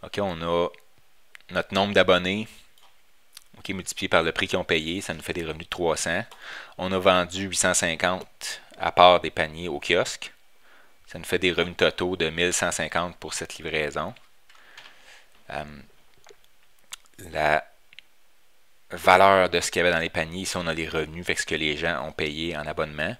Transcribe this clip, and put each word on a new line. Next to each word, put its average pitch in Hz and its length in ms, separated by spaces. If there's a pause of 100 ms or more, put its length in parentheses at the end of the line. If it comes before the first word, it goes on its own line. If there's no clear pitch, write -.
Ok, - 160
on 92 220
a 85 280 (800)
notre 90 240
nombre 98 180
d'abonnés, 95 560 (1080)
ok, - 100
multiplié 95 400
par 85 140
le 82 100
prix - 160
qu'ils 95 100
ont 90 60
payé, 82 380
ça - 100
nous 80 80
fait 82 140
des 85 100
revenus 78 220
de - 40
trois 82 280
cents. 87 260 (540)
On 92 120
a 95 80
vendu 92 500
huit 87 80
cent 92 180
cinquante - 880 (160)
à 85 120
part 90 300
des 80 100
paniers 80 380
au 73 100
kiosque. - 540 (760)
Ça - 120
nous 82 80
fait 90 120
des 90 140
revenus 85 240
totaux 90 400
de 80 140
mille 87 240
cent 87 180
cinquante 85 460
pour - 160
cette - 240
livraison. 78 560 (1400)
Euh, 76 140 (1500)
la 76 440 (1300)
valeur 92 600
de 85 100
ce - 100
qu'il 87 100
y 85 40
avait 87 80
dans 82 80
les 85 80
paniers, 85 340
ici - 140
on 87 100
a 82 60
les 80 160
revenus, 80 380
fait 82 80
que - 80
ce - 40
que - 80
les 76 220
gens 80 300
ont 76 60
payé 78 440
en 76 100
abonnement. 78 540